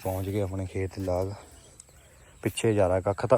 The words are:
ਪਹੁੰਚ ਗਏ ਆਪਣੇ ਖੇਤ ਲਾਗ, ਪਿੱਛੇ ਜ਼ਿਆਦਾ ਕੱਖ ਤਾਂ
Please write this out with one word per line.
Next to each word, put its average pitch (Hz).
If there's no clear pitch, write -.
ਪਹੁੰਚ 95
ਗਏ 104
ਆਪਣੇ 95
ਖੇਤ 95
ਲਾਗ, 92
ਪਿੱਛੇ 110
ਜ਼ਿਆਦਾ 95
ਕੱਖ 101
ਤਾਂ 120